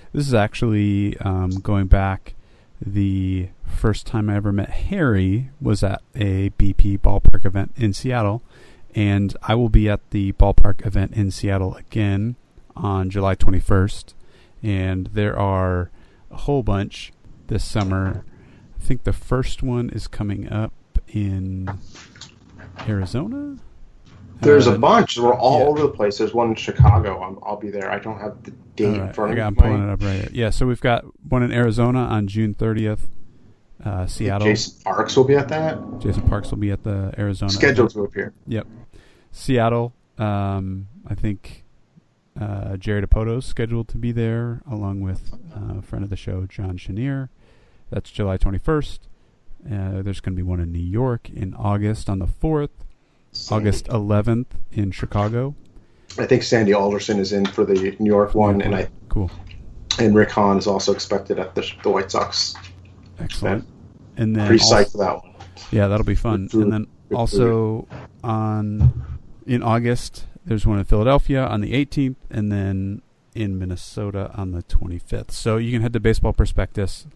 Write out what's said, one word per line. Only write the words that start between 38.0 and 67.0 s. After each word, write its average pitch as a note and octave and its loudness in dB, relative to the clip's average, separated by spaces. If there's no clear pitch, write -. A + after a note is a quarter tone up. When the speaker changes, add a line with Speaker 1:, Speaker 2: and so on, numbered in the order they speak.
Speaker 2:
appear. G2 -8
Speaker 1:
Yep. G#2+ -6
Seattle, A#2+ -2
um, G2 -4
I G#2+ -8
think, - -6
uh, G2+ -8
Jerry G2+ -4
Dipoto's A2+ 0
scheduled A#2 -4
to - -6
be A#2 -4
there, A#2 -4
along G2+ -6
with, F#2+ -6
uh, G2+ -10
a - -10
friend - -10
of G2+ -8
the F#2+ -8
show, F#2+ -8
John F#2+ -8
Chenier. C3 -8
That's G2+ -8
July F#2+ -2
twenty-first. G2+ -2
Uh, G2 -6
there's G2 -8
gonna F#2+ -6
be F2+ -4
one F2+ -4
in E2+ -4
New E2+ -6
York A2+ -4
in F#2+ -8
August G#2 -2
on G2 -2
the F#2 -4
fourth. D3+ -2
Speaker 2:
Sandy. - -4
Speaker 1:
August - -2
eleventh G#2+ -2
in G2+ -2
Chicago. A#2 -4
Speaker 2:
I A#2+ -2
think - 2
Sandy A2 2
Alderson G2+ 0
is G2 -2
in G2+ 0
for G2 0
the F#2+ 0
New G#2+ 2
York G2+ 2
one, G2+ 2
and G2+ -2
I - -2
Speaker 1:
Cool. F#2 0
Speaker 2:
and A2 4
Rick G#2 4
Hahn G2+ 4
is F#2+ -4
also G2 0
expected G2 -4
at F#2 -8
the, G2 -4
the G#2+ -2
White F#2+ -2
Sox - -4
Speaker 1:
Excellent. F#2+ -4
Speaker 2:
event. - -20
Speaker 1:
And A2 0
then G#2+ 0
Speaker 2:
Pretty A2 6
Speaker 1:
also A#2+ 6
Speaker 2:
psyched G#2 4
for - -10
that F#2 -2
one. - -20
Speaker 1:
Yeah, G2+ 4
that'll G#2+ 0
be G#2 2
fun. G#2 0
Speaker 2:
Good - -10
food. A2 2
Speaker 1:
And G#2 0
then A2 -4